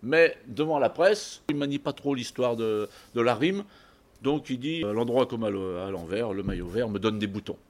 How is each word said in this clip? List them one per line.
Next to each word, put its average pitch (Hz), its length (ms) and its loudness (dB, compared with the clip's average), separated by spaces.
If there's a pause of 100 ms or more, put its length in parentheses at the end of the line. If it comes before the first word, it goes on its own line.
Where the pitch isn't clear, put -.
Mais 151 340 4 (100)
devant 147 320 0
la 120 120 4
presse, 202 580 0
il 147 80 0
manie 143 220 -2
pas 143 160 -4
trop 143 200 -2
l'histoire 123 400 -2
de, 110 360 0 (240)
de 120 80 2
la 120 120 4
rime, 185 300 0 (560)
donc 147 300 -2
il 131 80 -4
dit, « 156 280 -4
À 104 60 -2
l'endroit 120 320 2
comme 120 200 -4
à 107 40 0
le, 95 300 -4
à 95 120 -6
l'envers, 95 440 -4
le 98 80 -4
maillot 92 260 -4
vert 110 220 -2
me 98 80 -2
donne 107 200 0
des 104 100 0
boutons. » 101 280 -6 (140)